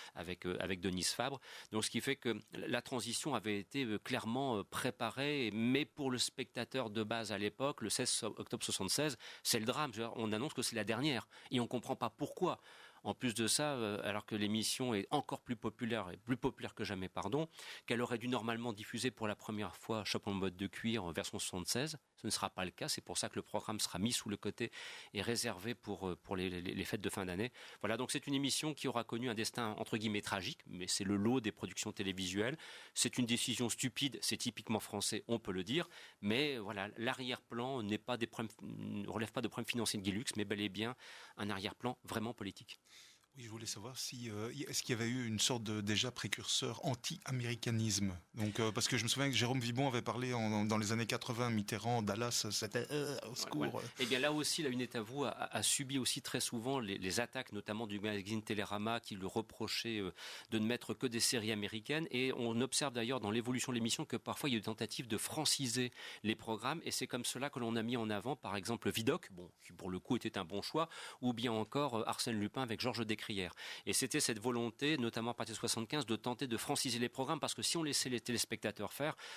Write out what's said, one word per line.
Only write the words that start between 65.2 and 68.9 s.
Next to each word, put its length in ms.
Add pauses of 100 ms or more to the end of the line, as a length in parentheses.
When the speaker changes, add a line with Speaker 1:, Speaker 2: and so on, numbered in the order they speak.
Speaker 1:
les 140
programmes. 480
Et 60
c'est 160
comme 200
cela 240
que 80
l'on 180
a 60
mis 160
en 100
avant, 260
par 220
exemple, 340